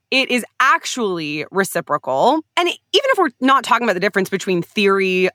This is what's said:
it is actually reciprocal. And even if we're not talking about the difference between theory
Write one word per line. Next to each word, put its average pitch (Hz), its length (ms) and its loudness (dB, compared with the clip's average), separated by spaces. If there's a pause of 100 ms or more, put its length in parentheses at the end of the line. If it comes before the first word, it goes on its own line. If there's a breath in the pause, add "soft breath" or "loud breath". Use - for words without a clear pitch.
(100)
it 262 200 0
is 247 140 0 (160)
actually 185 880 -2
reciprocal. 170 880 0 (160)
And 339 120 0
even - 100 -6 (140)
if 523 260 2
we're 330 120 2 (100)
not 262 240 2
talking 240 200 0
about 214 100 2
the 180 60 -2
difference 196 300 -2
between 180 320 -2
theory 190 720 0